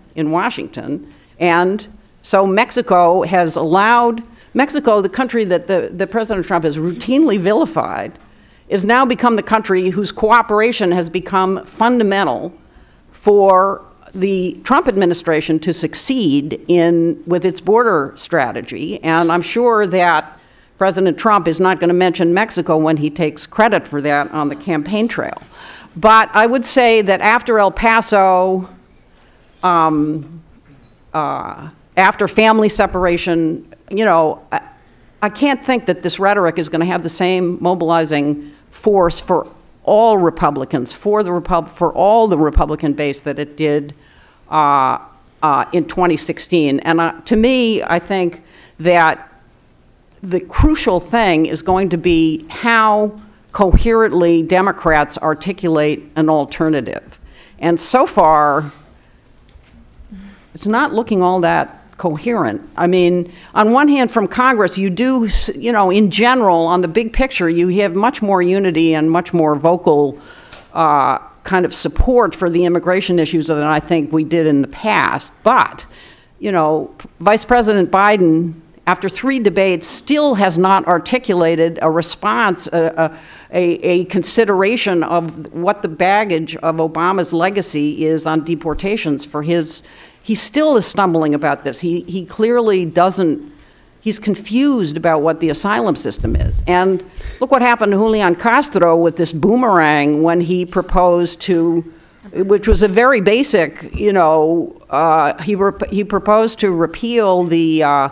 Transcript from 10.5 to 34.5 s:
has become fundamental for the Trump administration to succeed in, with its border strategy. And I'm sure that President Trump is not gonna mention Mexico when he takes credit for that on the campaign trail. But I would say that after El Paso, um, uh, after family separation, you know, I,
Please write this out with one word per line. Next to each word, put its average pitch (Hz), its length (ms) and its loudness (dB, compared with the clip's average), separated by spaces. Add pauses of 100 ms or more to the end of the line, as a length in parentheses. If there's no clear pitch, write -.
has 175 160 -2
become 190 560 -2
fundamental 196 880 0 (580)
for 196 720 2 (320)
the 190 480 -2
Trump 285 240 2
administration 170 720 -2
to 165 140 -4
succeed 156 960 -4
in, 170 580 2
with 170 160 -2
its 185 160 -2
border 202 560 0
strategy. 131 880 -6
And 165 260 0
I'm 170 120 0
sure 226 460 0
that 170 520 0 (380)
President 185 400 0
Trump 202 320 2
is 160 100 -4
not 185 220 2
gonna 170 120 2
mention 175 400 2
Mexico 180 440 -2
when 160 180 2
he 151 140 -2
takes 151 360 -6
credit 214 400 0
for 143 140 -8
that 143 320 -2
on 147 160 -2
the 139 80 -6
campaign 185 540 -4
trail. - 320 -8 (560)
But 220 360 6
I 214 120 4
would 240 200 0
say 226 360 4
that 190 180 0
after 226 400 2
El 196 120 2
Paso, 190 1000 2 (920)
um, 160 800 -2 (720)
uh, 143 560 -8 (280)
after 190 320 2
family 220 400 4
separation, 175 960 -2 (220)
you 208 160 -2
know, 165 440 2
I, - 120 -6 (600)